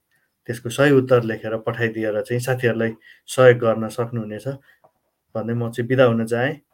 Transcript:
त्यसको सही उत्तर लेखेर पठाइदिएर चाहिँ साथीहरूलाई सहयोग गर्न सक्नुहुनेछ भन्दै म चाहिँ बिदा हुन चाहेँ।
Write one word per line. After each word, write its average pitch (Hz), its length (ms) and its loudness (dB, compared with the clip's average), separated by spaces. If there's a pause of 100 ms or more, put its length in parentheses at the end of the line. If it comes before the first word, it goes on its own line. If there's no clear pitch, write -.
(460)
त्यसको 117 220 -10
सही 143 240 2
उत्तर 127 300 4
लेखेर 110 340 -6
पठाइदिएर 110 640 -4
चाहिँ 123 200 -4
साथीहरूलाई 113 540 -2 (320)
सहयोग 123 320 6
गर्न 113 300 0
सक्नुहुनेछ 110 600 -8 (840)
भन्दै 113 200 -4
म 117 160 -4
चाहिँ 117 180 -6
बिदा 131 160 4
हुन 113 220 2
चाहेँ। 123 340 -4 (140)